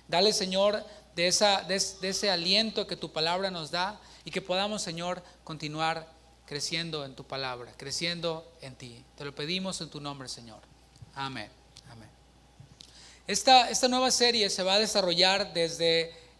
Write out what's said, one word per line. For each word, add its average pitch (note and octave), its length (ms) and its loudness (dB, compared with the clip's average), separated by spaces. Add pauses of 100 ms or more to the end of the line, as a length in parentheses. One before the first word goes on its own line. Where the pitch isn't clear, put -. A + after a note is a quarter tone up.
dale, F#3+ 240 4
Señor, G3+ 500 2 (320)
de E3+ 120 2
esa, G3 340 4
de F#3 140 -2
es-, - 260 -4
de F#3+ 80 -2
ese G3 200 -2
aliento G3 560 2
que F3 120 -8
tu E3 160 -10
palabra F3 360 -2
nos E3 220 -8
da F#3 260 -4 (280)
y E3 60 -12
que F#3 100 -4
podamos, G3 400 -2
Señor, F3 420 -6 (220)
continuar D#3+ 640 -6 (340)
creciendo D#3 600 -6
en C3 100 -14
tu C#3 80 -16
palabra, B2+ 540 -8
creciendo E3 680 -6 (140)
en C3 160 -16
ti. B2 300 -18 (120)
Te D3+ 60 -12
lo C#3+ 100 -10
pedimos F3+ 460 -6
en D#3+ 100 -10
tu D3+ 120 -12
nombre, C#3 260 -10
Señor. A#2 320 -14 (540)
Amén. C3 360 -8 (400)
Amén. A2+ 200 -20 (1160)
Esta, A#3+ 440 6
esta A#3 180 2
nueva B3+ 240 2
serie A#3 380 2
se F#3+ 140 -2
va F#3 100 2
a G#3 60 6
desarrollar F#3+ 760 2
desde E3 720 0 (120)